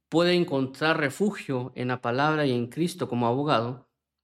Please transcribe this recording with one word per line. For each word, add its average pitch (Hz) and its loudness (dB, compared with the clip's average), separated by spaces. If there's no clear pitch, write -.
puede 175 4
encontrar 156 0
refugio 139 -2
en 123 -4
la 120 -2
palabra 147 2
y 131 2
en 120 0
Cristo 151 -4
como 120 0
abogado, 127 0